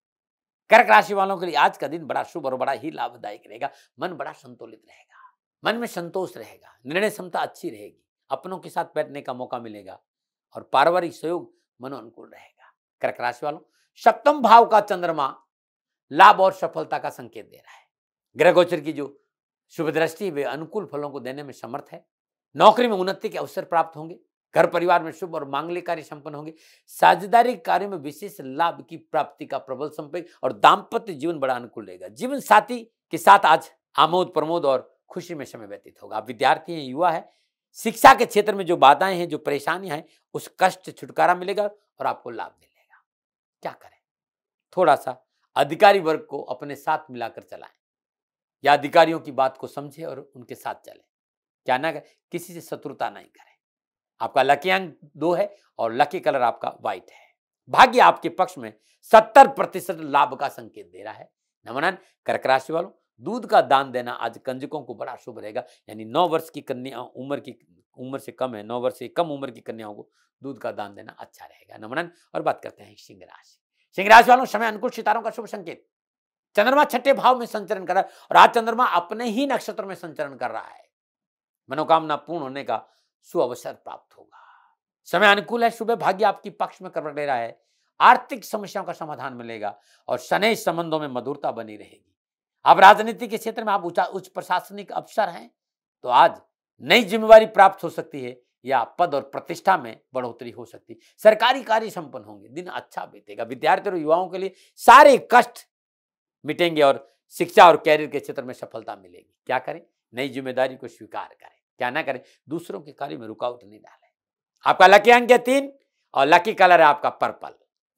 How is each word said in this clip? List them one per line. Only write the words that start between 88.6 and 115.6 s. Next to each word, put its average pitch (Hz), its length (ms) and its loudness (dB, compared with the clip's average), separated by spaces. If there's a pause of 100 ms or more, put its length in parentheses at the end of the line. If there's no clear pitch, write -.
का 170 80 -10
समाधान 139 400 -14
मिलेगा 113 460 -12 (280)
और 123 100 -2
शनैः 185 380 -2
संबंधों 165 440 -4
में 151 80 -8
मधुरता 131 440 -8
बनी 110 260 -14
रहेगी। - 400 -20 (480)
अब 165 140 6
राजनीति 208 480 6
के 208 100 -6
क्षेत्र 226 260 -8
में 214 100 -4
आप 196 120 -4
उच्चा-, 175 240 -4
उच्च 185 180 -12
प्रशासनिक 185 640 -8
अफसर - 380 -6
हैं 220 220 -18 (520)
तो 127 60 -8
आज 143 320 4 (400)
नई 196 220 4
जिम्मेवारी 220 420 8
प्राप्त 190 380 4
हो 165 60 -8
सकती 143 360 -12
है 123 160 -14 (240)
या 127 180 0
पद 165 320 -2
और 135 60 -2
प्रतिष्ठा 170 560 -2
में 117 220 -16 (140)
बढ़ोतरी 120 380 -10
हो 117 140 -18
सकती - 280 -20
है। - 60 -20 (180)
सरकारी 226 460 4
कार्य 220 260 -2
संपन्न 143 340 -14
होंगे, 104 260 -20
दिन 175 180 -14
अच्छा - 380 -14
बीतेगा। 104 380 -16
विद्यार्थी 151 460 -2
और 185 80 -4
युवाओं 165 320 0
के 185 80 -12
लिए 185 160 -10 (220)
सारे 262 560 8
कष्ट - 360 2 (760)
मिटेंगे 156 360 -2
और 139 340 2 (140)
शिक्षा 180 380 6
और 151 100 6
करियर 151 320 0
के 139 100 -8
क्षेत्र 131 240 -12
में 123 100 -14
सफलता 113 420 -16
मिलेगी। 90 500 -20
क्या 131 140 -2
करें? 151 220 -12 (320)
नई 131 160 -8
जिम्मेदारी 131 460 -6
को 123 120 -18
स्वीकार 104 520 -16
करें। - 220 -20 (160)
क्या 123 120 -6
ना 151 120 -6
करें? 131 200 -8 (280)
दूसरों 170 320 -12
के 147 100 -20
कार्य 147 260 -14
में 113 100 -18
रुकावट 120 360 -10
नहीं 107 160 -20
डालें। - 300 -20 (560)
आपका 170 220 8
लकी 202 240 8
अंक 240 200 6
है 247 60 8
तीन 269 360 -2 (400)